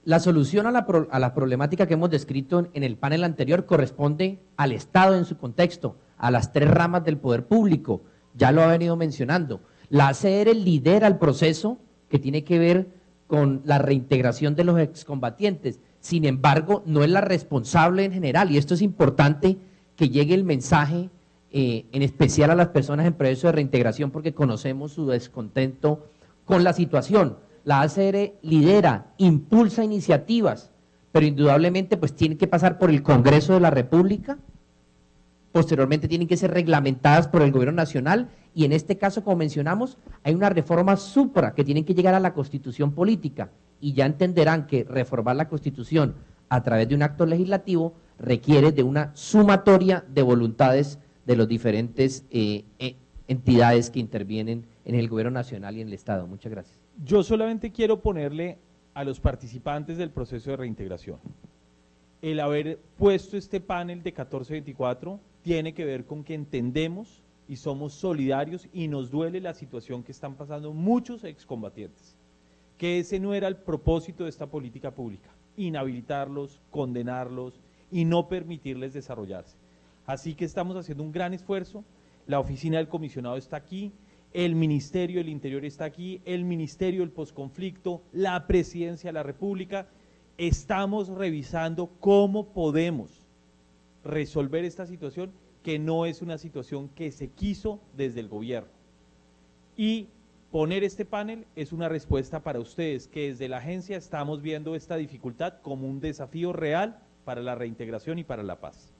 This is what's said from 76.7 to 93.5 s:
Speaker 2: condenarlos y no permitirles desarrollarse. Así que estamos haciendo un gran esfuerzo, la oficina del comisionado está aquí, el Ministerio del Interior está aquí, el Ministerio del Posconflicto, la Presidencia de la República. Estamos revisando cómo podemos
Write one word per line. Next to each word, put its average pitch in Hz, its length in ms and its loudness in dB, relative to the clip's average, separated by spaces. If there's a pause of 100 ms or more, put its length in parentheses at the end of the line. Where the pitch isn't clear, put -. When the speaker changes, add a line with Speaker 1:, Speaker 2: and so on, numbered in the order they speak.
Speaker 2:
condenarlos 127 880 -8 (320)
y 170 140 -2
no 170 220 0
permitirles 139 640 -10
desarrollarse. 107 640 -14 (500)
Así 139 260 -10
que - 120 -8
estamos 185 320 -8
haciendo 151 260 -12
un 156 80 -12
gran 180 220 -8
esfuerzo, 190 500 -10 (420)
la 139 140 -4
oficina 143 380 -4
del 160 100 -4
comisionado 135 500 -10
está 143 200 -14
aquí, 196 340 -14 (420)
el 175 220 -2
Ministerio 165 640 -2
del 160 100 -8
Interior 139 340 -10
está 147 220 -12
aquí, 180 400 -14
el 180 180 -8
Ministerio 180 580 -6
del 175 100 -6
Posconflicto, 170 880 -12 (100)
la 180 360 -6
Presidencia 170 600 -4
de 165 40 -12
la 156 100 -8
República. 185 640 -10 (500)
Estamos 196 720 -4
revisando 165 840 -8 (120)
cómo 202 460 2
podemos 160 720 -4 (840)